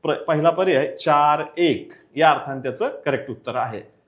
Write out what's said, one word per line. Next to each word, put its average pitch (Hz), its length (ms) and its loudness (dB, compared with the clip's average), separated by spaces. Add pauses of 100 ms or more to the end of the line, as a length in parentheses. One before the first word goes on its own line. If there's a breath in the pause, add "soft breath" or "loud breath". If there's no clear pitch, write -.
प्र-, 151 120 0
पहिला 160 360 2
पर्याय 165 460 0
चार 147 480 2 (120)
एक 170 360 0 (240)
या 156 140 6
अर्थाने 135 320 -4
त्याचं 135 260 -4 (180)
करेक्ट 131 240 -2
उत्तर 120 260 -10
आहे. 113 400 -6 (120)